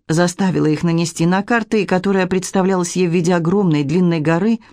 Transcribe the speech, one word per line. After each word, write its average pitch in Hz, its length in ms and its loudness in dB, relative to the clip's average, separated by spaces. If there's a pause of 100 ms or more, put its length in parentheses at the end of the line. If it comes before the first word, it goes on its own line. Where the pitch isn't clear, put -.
заставила 170 600 0
их 151 180 -2
нанести 170 420 -2
на 185 160 2
карты, 220 400 -2
и 170 40 -2
которая 185 420 0
представлялась 185 640 -2
ей 180 140 0
в - 20 -2
виде 175 240 0
огромной 170 480 2
длинной 170 380 0
горы, 175 400 0 (120)